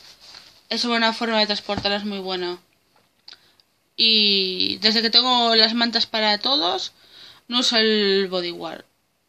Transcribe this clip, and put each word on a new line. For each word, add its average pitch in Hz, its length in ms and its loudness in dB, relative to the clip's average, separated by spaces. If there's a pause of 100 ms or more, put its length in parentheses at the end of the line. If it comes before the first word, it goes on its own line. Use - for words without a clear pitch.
(680)
es 220 160 -2
una 233 280 2
forma 226 260 0
de 214 80 2
transportarlas 202 580 -2
muy 202 140 -6
buena. 180 400 -6 (1400)
Y 202 800 2
desde 214 240 0
que 226 80 0
tengo 240 460 2
las 220 180 2
mantas 233 320 0
para 214 320 0
todos, 320 560 -4 (540)
no 240 120 -2
uso 240 180 2
el 208 520 2
bodyguard. 175 560 -8 (440)